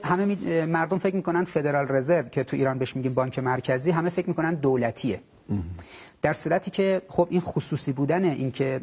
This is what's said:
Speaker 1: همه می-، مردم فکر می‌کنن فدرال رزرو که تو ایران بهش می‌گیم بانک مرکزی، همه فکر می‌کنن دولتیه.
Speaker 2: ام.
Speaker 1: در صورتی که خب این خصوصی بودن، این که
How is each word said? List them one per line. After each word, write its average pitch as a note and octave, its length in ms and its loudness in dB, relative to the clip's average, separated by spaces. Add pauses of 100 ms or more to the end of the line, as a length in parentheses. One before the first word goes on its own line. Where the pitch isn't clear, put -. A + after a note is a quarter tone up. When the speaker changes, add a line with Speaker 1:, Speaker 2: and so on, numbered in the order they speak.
Speaker 1:
همه F3+ 200 2
می-، F3 420 0
مردم E3 320 2
فکر F#3+ 180 0
می‌کنن F3 280 0
فدرال C#3+ 440 2
رزرو C#3 340 4
که C3 220 -2
تو C#3+ 120 -2
ایران C3 220 2
بهش B2+ 180 -4
می‌گیم C3 180 -2
بانک C3 240 0
مرکزی، C3 520 0
همه E3 200 2
فکر F3 180 -2
می‌کنن E3 260 0
دولتیه. B2+ 680 0 (300)
Speaker 2:
ام. G2+ 120 0 (600)
Speaker 1:
در D3+ 100 2
صورتی E3+ 380 -2
که F#3+ 380 0
خب F3 220 2
این F3+ 100 2
خصوصی - 520 -4
بودن، D3 320 0
این C3+ 260 0
که C3 320 -2